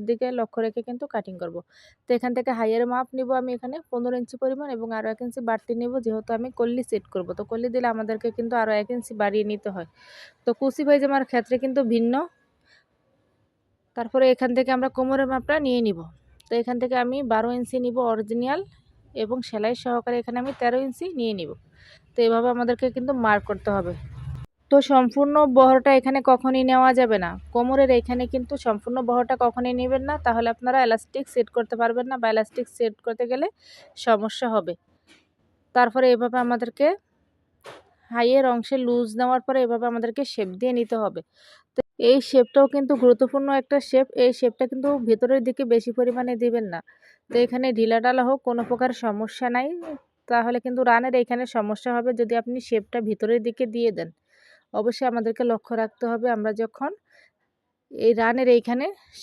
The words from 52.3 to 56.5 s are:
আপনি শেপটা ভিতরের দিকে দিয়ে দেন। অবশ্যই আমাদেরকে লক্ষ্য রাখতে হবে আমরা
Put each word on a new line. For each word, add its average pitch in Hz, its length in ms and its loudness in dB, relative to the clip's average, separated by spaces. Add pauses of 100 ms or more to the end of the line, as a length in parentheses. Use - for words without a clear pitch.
আপনি 240 260 -4
শেপটা 226 400 -2
ভিতরের 220 400 0
দিকে 233 260 -2
দিয়ে 233 240 0
দেন। 170 180 -8 (640)
অবশ্যই 233 340 -2
আমাদেরকে 226 360 -2
লক্ষ্য 233 320 -2
রাখতে 220 320 -4
হবে 233 220 -2
আমরা 220 240 -2